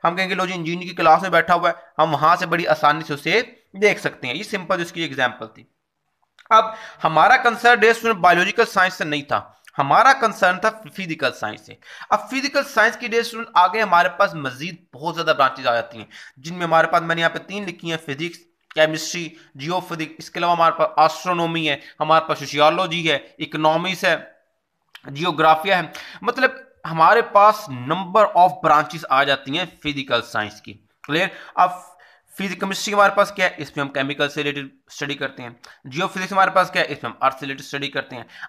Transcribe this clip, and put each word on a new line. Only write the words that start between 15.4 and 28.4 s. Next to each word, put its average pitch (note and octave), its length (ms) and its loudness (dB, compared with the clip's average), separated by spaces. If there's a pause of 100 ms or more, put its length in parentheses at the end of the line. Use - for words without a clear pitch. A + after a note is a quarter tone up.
आ A#2+ 80 2
जाती A#2 240 -4
हैं, G#2 100 -16 (300)
जिनमें E3+ 260 -8
हमारे D#3+ 240 4
पास, E3+ 140 2
मैंने E3 200 -2
यहाँ E3 100 2
पे E3 60 -8
तीन G3 280 -10
लिखी E3+ 220 -12
हैं, E3 80 -4
फिजिक्स, D#3+ 420 -10 (360)
केमिस्ट्री, D#3 500 0 (320)
जियोफिजिक्स, E3 640 -8
इसके - 220 -12
अलावा F3 120 2
हमारे E3 260 2
पास D#3 320 2
एस्ट्रोनॉमी E3 560 -4
है, C#3+ 140 -2 (200)
हमारे D#3 280 2
पास D#3 100 -2
सोशियोलॉजी D#3+ 640 0
है, D#3 380 -2
इकोनॉमिक्स D#3+ 640 -2
है, E3+ 120 2 (920)
जियोग्राफिया D#3 680 2
है, E3+ 160 -4 (320)
मतलब B3+ 380 -2 (240)
हमारे E3 360 4 (120)
पास G#3 360 6
नंबर F3 540 0
ऑफ F3+ 400 4